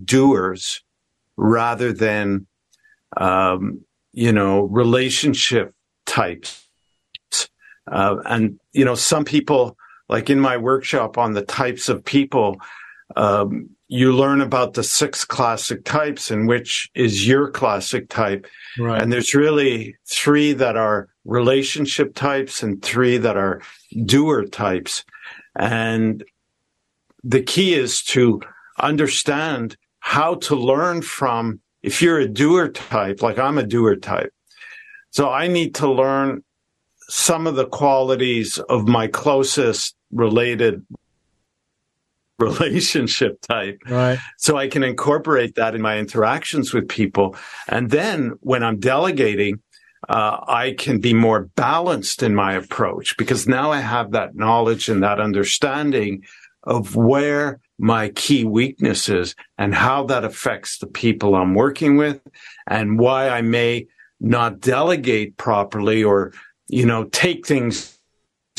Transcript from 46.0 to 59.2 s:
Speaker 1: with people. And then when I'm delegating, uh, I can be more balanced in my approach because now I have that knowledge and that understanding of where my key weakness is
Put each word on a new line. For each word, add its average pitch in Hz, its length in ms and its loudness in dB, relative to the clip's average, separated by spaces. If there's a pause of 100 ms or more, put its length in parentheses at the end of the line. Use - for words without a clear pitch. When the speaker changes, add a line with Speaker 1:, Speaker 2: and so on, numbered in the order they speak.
Speaker 1:
with 107 160 -2
people. 98 480 0 (320)
And 117 220 -2
then 151 500 0
when 123 220 0
I'm 110 160 -2
delegating, 113 800 0 (480)
uh, 107 300 0 (100)
I 127 300 0
can 123 220 -2
be 120 120 2
more 113 300 4 (140)
balanced 147 640 -2
in 110 120 2
my 98 200 0
approach - 640 -4
because 117 280 -2
now 131 240 0
I 147 100 -2
have 113 320 -4
that 107 220 -4
knowledge 113 540 0
and 101 140 0
that 101 180 0
understanding 107 1000 -2 (420)
of 113 320 -2
where 139 640 2 (180)
my 110 320 0
key 127 340 0
weakness 117 640 -2
is 90 260 -2 (240)